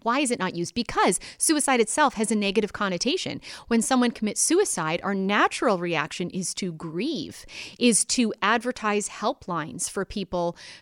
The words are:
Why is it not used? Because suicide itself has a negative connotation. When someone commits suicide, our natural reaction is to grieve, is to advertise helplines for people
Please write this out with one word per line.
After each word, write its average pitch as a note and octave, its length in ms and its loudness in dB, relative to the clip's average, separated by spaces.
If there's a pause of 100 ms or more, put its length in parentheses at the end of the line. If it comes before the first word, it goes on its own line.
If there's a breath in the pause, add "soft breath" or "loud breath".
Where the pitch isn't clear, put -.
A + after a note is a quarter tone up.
Why A#3+ 180 0
is C#4 100 0
it A#3+ 80 0
not - 160 -2
used? E3+ 200 -4
Because A#3+ 440 2 (200 loud breath)
suicide C#4 420 2
itself C4+ 340 2
has G#3+ 160 0
a A3+ 60 2
negative G3+ 360 0
connotation. G#3 680 -2 (280 loud breath)
When A#3 140 4
someone A#3+ 280 4
commits G#3+ 300 -4
suicide, F3 640 2
our G3+ 120 0
natural G#3 640 2
reaction E3+ 520 -2
is F3+ 240 -4
to F3+ 180 -4
grieve, E3+ 760 -6 (320 loud breath)
is A#3+ 280 6
to A3+ 360 0
advertise G#3 680 0
helplines F3 800 -4
for G3 160 -4
people F3+ 520 -4 (260 loud breath)